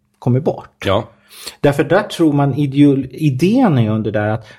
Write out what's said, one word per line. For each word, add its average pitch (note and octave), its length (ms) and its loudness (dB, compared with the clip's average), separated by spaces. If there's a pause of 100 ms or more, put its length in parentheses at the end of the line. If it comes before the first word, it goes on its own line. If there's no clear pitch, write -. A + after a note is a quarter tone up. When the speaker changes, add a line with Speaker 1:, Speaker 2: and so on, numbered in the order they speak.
(200)
Speaker 1:
kommit B2+ 240 0
bort. - 420 -8
Speaker 2:
Ja. G2+ 240 -2 (500)
Speaker 1:
Därför C#3+ 240 0
där E3+ 200 2
tror D#3 300 0
man C#3+ 220 0
ideol-, C#3 560 2
idén E3 680 0
är A2 120 2
under A2 220 -2
där G#2 160 -2
att A2 200 -6 (120)